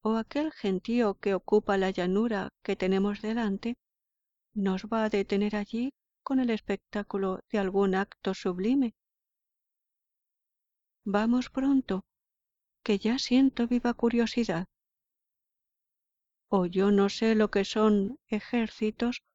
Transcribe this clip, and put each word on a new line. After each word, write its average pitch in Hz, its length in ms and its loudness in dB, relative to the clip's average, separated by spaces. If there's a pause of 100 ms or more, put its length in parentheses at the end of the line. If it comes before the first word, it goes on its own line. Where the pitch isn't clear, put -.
¿O 220 140 -2
aquel 294 380 -4
gentío 202 600 0
que 196 200 -2
ocupa 208 420 2
la 190 140 0
llanura 190 600 -2 (120)
que 196 140 -4
tenemos 190 440 0
delante 220 540 -4 (800)
nos 190 300 -2
va 220 180 -2
a 214 60 0
detener 208 480 0
allí 226 360 -4 (320)
con 262 140 0
el 247 120 2
espectáculo 202 920 -4 (100)
de 220 80 -2
algún 196 380 2
acto 196 360 -4
sublime? 220 640 0 (2000)
Vamos 226 460 0
pronto, 269 540 0 (800)
que 202 160 0
ya 233 180 0
siento 254 480 2
viva 240 260 0
curiosidad. 233 760 0 (1800)
O 185 180 2
yo 190 260 2
no 196 160 4
sé 220 260 0
lo 214 160 2
que 202 140 0
son 214 640 2
ejércitos 226 960 -4 (120)